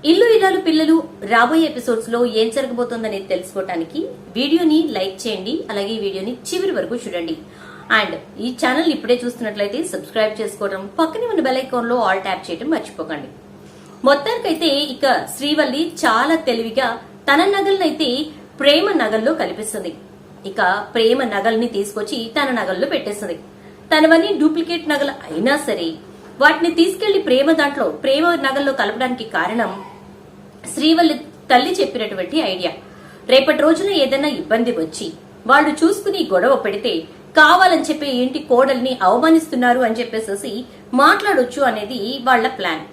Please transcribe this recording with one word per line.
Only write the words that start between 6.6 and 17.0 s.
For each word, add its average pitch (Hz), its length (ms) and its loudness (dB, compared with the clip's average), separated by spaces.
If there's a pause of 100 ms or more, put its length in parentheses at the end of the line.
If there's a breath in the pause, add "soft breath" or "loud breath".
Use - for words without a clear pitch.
వరకు 247 240 -4
చూడండి. 170 420 -6 (640 loud breath)
And 185 140 -6 (240)
ఈ 247 140 -6 (120)
ఛానల్ 277 260 2
ఇప్పుడే 240 320 0
చూస్తున్నట్లయితే 214 600 -6
సబ్స్క్రైబ్ 214 560 -4
చేసుకోవడం, 202 580 -6
పక్కనే 339 280 -2
ఉన్న 427 140 -2
బెల్ 262 160 0
ఐకాన్ 254 320 -4
లో 240 220 0
all 190 120 0
ట్యాప్ 185 280 -6
చేయడం 233 200 -6
మర్చిపోకండి. 165 580 -6 (760 loud breath)
మొత్తానికైతే 330 640 0
ఇక 269 600 0 (100)
శ్రీవల్లి 294 520 0
చాలా 269 460 0
తెలివిగా 233 640 -2 (340)